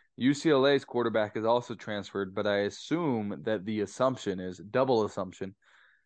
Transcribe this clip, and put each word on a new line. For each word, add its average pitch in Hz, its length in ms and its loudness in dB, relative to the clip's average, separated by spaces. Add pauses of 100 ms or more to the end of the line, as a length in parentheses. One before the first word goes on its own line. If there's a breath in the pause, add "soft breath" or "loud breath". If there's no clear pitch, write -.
(180)
U 131 160 4
C 151 160 2
L 135 180 6
A's 139 160 4
quarterback 113 500 0
has 110 100 -2
also 120 300 2
transferred, 98 600 -6
but 104 120 -2
I 101 120 2
assume 107 880 -2
that 107 200 -2
the 107 160 -2
assumption 101 580 -2
is, 92 200 -8
double 113 460 2
assumption, 95 520 -8 (500 soft breath)